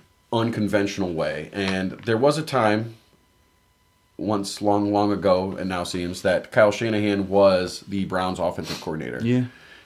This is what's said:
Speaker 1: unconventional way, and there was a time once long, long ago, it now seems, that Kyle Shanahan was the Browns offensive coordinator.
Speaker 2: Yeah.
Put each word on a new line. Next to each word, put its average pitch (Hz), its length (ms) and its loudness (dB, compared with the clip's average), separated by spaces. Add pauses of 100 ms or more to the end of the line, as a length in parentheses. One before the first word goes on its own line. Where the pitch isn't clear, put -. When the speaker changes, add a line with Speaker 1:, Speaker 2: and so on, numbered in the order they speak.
(340)
Speaker 1:
unconventional 101 800 0
way, 78 400 -4
and 95 380 -2 (140)
there 113 120 2
was 147 220 2
a 151 40 -6
time 113 520 0 (1200)
once 98 460 -4
long, 101 280 2
long 104 200 2
ago, 95 460 0
it 92 80 -6
now 92 180 -4
seems, 90 400 -6
that 90 280 0
Kyle 107 200 6
Shanahan 104 580 0
was 95 520 4
the 98 240 -4
Browns 90 340 -2
offensive 85 420 -4
coordinator. 71 420 -6
Speaker 2:
Yeah. 123 220 2 (400)